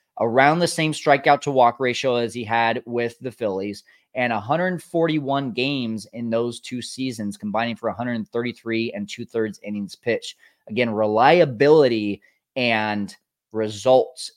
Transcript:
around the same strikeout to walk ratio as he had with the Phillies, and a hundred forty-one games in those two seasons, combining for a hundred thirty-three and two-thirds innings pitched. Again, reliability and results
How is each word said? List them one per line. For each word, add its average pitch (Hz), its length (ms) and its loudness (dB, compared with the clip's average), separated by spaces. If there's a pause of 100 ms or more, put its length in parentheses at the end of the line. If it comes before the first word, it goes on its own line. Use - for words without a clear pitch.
(200)
around 131 380 4
the 175 80 2
same 156 260 -2
strikeout 143 500 4
to 147 80 -4
walk 123 300 4
ratio 123 360 0
as 117 160 -2
he 123 100 -10
had 117 440 0
with 120 340 -4
the 123 100 -10
Phillies, 101 540 -6 (300)
and 123 180 -2
a 107 80 -2
hundred 165 420 -2
forty-one 139 720 -2
games 123 600 -4
in 117 160 -8
those 117 300 -2
two 127 200 -10
seasons, 113 560 -8
combining 107 400 -4
for 113 140 -6
a 92 40 -6
hundred 117 340 -6
thirty-three 117 640 -4
and 104 140 -8
two-thirds 113 560 -6
innings 104 320 -8
pitched. - 420 -4 (320)
Again, 117 200 0
reliability 117 1300 4 (340)
and 107 580 -2 (380)
results 110 840 0